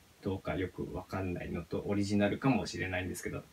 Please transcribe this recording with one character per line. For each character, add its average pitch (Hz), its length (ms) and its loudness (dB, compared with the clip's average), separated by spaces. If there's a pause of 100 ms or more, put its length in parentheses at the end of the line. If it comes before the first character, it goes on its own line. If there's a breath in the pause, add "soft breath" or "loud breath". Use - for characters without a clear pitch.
(220)
ど 98 120 0
う 95 60 -4
か 87 140 -2
よ 92 140 0
く - 260 -6
わ 90 100 -4
か 98 160 -4
ん 92 140 0
な 85 80 -4
い 85 80 -6
の 87 120 -2
と、 - 240 -2
オ 101 80 2
リ 101 100 2
ジ 101 120 2
ナ 101 120 6
ル - 100 -2
か 139 100 4
も 110 180 4
し - 120 -6
れ 92 100 -2
な 90 120 -2
い 92 40 -2
ん 87 40 -2
で 87 60 -4
す - 80 -8
け 104 80 -4
ど 92 120 -6 (100)